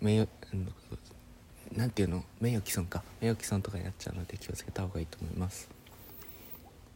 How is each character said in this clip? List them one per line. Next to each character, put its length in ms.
名 240
誉、 40
あ 60
の、 80
な 120
ん 20
て 140
い 20
う 40
の？ 140
名 140
誉 100
毀 80
損 140
か。 180
名 100
誉 120
毀 40
損 160
と 100
か 60
に 60
な 60
っ 80
ち 100
ゃ 60
う 20
の 80
で 140
気 120
を 40
つ 100
け 80
た 120
方 60
が 100
い 40
い 40
と 120
思 120
い 20
ま 160
す。 180